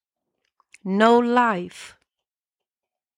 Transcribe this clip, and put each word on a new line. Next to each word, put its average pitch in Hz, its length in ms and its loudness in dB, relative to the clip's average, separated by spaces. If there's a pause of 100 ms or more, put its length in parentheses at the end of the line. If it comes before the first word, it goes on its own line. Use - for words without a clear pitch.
(840)
No 220 340 2
life. 240 760 -4 (1200)